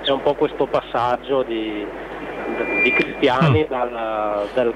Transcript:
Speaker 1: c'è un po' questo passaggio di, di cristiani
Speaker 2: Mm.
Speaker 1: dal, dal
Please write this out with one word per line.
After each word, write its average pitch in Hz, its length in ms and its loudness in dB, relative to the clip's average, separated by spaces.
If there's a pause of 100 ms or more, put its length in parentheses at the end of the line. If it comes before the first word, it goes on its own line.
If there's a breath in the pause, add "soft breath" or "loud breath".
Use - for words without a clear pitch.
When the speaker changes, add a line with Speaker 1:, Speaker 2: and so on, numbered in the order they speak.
Speaker 1:
c'è 139 100 0
un 139 100 0
po' 147 120 4
questo 147 340 0
passaggio 123 760 0
di, 110 420 -4 (1000)
di - 80 4
cristiani 147 720 4
Speaker 2:
Mm. - 40 -6
Speaker 1:
dal, 110 840 -2
dal 120 220 2